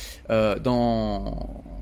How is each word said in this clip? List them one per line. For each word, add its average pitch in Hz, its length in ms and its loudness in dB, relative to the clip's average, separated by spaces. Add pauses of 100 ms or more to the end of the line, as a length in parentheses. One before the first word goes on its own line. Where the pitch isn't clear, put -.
(280)
euh, 107 300 4
dans, 113 1080 0 (180)